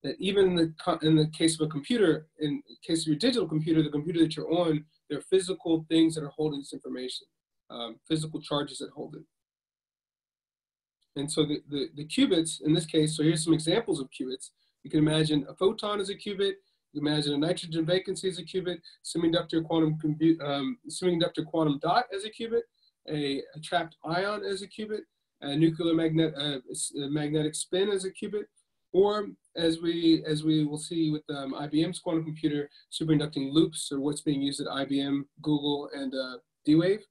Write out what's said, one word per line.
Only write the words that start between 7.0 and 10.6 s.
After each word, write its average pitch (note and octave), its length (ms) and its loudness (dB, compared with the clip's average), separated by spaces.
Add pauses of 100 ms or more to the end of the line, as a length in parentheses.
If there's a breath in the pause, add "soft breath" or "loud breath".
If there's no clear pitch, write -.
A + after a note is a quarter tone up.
um, A#2 380 -12
physical D#3 340 -4
charges C#3+ 380 -4
that - 160 -10
hold D3+ 200 -12
it. D#3+ 80 -16 (1900)